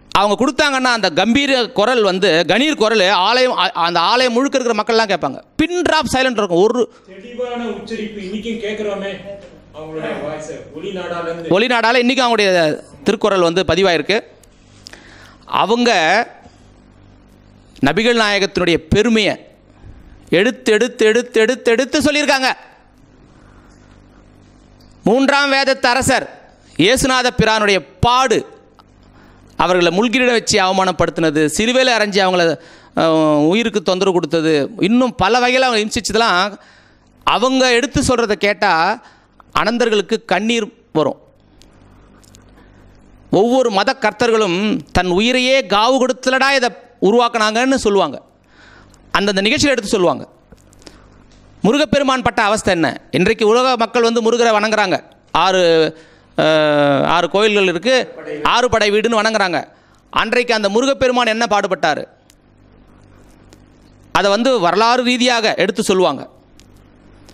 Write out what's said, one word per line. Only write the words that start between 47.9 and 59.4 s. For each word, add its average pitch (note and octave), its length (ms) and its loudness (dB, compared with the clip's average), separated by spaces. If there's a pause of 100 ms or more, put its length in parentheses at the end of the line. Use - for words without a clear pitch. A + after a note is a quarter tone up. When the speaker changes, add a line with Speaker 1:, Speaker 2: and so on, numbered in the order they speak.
Speaker 1:
அந்தந்த G3 300 0
நிகழ்ச்சியில் C4+ 300 0
எடுத்து A#3 180 -4
சொல்லுவாங்க. E3+ 380 0 (1300)
முருகப்பெருமான் C4+ 600 2
பட்ட A3+ 220 0
அவஸ்தை G#3 300 0
என்ன? D#3+ 280 -2 (100)
இன்றைக்கு G#3 360 0
உலக B3+ 280 2
மக்கள் A#3 260 -2
வந்து A#3 200 0
முருகரை A#3 300 2
வணங்குறாங்க. G#3 520 0 (280)
ஆறு, E3 680 2 (400)
அஹ், D3 680 2
ஆறு E3 240 0
கோயில்கள் G#3 340 0
இருக்கு, F#3 500 -2 (300)
ஆறு A3+ 260 0
படை G#3 220 0
வீடுன்னு G#3+ 300 0
வணங்குறாங்க. G3+ 460 -2 (420)